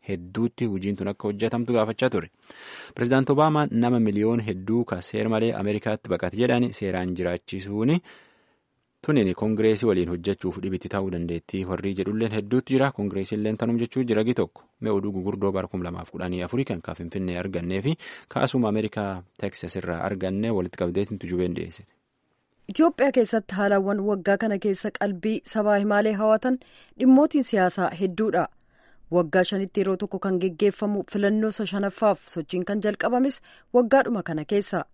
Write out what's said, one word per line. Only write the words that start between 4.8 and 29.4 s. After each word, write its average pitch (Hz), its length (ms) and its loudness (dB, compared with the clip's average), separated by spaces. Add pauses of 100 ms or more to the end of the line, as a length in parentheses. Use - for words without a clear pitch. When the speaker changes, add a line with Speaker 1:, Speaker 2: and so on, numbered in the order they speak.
Speaker 1:
ka 92 160 -4
seer 107 280 -4
malee 113 240 2
Ameerikaatti 107 560 -4
baqate 90 280 -2
jedhani 123 360 2
seeraan 92 440 -4
jiraachisuuni. 98 840 -2 (1040)
Tuniin 110 280 2
koongireesii 110 540 2
waliin 90 220 2
hojjechuuf 87 520 -4
dhibitti 92 280 -6
ta'uu 98 220 -4
dandeettii 85 540 -6
warri 92 320 -4
jedhulleen 104 340 -2
hedduutti 110 440 -2
jira. 131 160 4
Koongireesiilleen 104 680 -4
tanum 117 220 0
jechuu 120 240 -2
jira 110 200 2
gi 120 100 0
tokko. - 280 -4 (200)
Mee 110 120 -2
oduu 101 180 -2
gugurdoo 98 400 -2
bara 95 160 -4
kum 92 160 -6
lamaaf 87 280 -10
kudhanii 90 320 -6
afurii 120 220 -2
kan 87 160 -6
ka - 140 -8
Finfinnee 90 440 -6
argannee 92 420 -4
fi 147 140 0 (340)
kaasuma 127 400 0
Ameerikaa 104 540 -2 (160)
Teksas 95 360 -8
irraa 87 300 -4
arganne 98 460 -2
walitti 90 260 -2
qabdeetiin 95 420 -2
tujubeen 90 360 -2
dhiyeessite. 82 340 -10 (800)
Speaker 2:
Itoophiyaa 277 420 2
keessatti 220 440 0
haalawwan 202 440 2
waggaa 196 380 2
kana 202 220 0
keessa 196 320 -2
qalbii 208 540 -2
sabaa 208 320 2
himaalee 208 360 2
hawatan 220 460 2 (400)
dhimmootiin 269 440 8
siyaasaa 185 460 2 (100)
hedduudha. 185 480 0 (640)
Waggaa 175 320 4